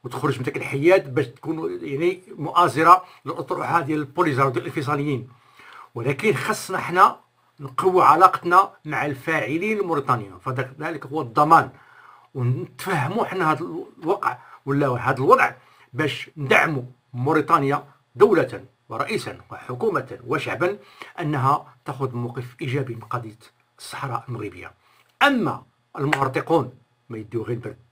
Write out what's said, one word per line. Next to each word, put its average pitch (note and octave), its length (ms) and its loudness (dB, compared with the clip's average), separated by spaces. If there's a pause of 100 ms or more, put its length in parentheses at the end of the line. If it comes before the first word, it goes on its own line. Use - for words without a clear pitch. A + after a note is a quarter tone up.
وتخرج C3 340 -2
من B2+ 60 -8
داك C#3+ 120 -6
الحياد D3 580 2
باش C#3 120 0
تكون E3 560 -8
يعني D3+ 400 -2 (160)
مؤازرة E3 640 4 (200)
للأطروحة E3 560 -4
ديال D3+ 180 -4
البوليزاريو C#3 520 0
ديال F3 160 -4
الانفصاليين، C#3+ 640 -4 (680)
ولكن C#3 400 0
خصنا - 440 -4
حنا F#3 420 2 (400)
نقوي F3+ 420 2
علاقتنا F3+ 680 6 (120)
مع C#3+ 220 -4
الفاعلين E3 760 -2
الموريتانيين، C3 580 -2
فذلك C3+ 680 -8
هو D3 140 -6
الضمان، D3 500 4 (640)
ونتفهموا D#3 920 -2
حنا F3 280 0
هذا D3+ 80 0 (420)
الواقع E3 360 -2 (280)
ولا C#3 220 2
هذا B2 280 0
الوضع D#3+ 360 4 (400)
باش C#3 440 -6
ندعموا C#3+ 460 2 (300)
موريتانيا C#3+ 720 0 (300)
دولة E3 500 4 (240)
ورئيساً C#3 500 -6 (120)
وحكومة B2+ 760 -4
وشعباً F3+ 520 -2 (420)
أنها D3 540 0 (100)
تأخذ B2 300 -6
موقف A#2+ 460 -8
إيجابي B2+ 340 -4
من A2+ 60 -12
قضية A2 380 -10 (400)
الصحراء - 500 -8
المغربية. G2+ 440 -10 (500)
أما G#3+ 400 2 (360)
المعرضقون C#3+ 760 0 (360)
ما A2+ 100 -10
يديو A2 240 -8
غير A2+ 140 -4
البرد G#2+ 220 -12 (140)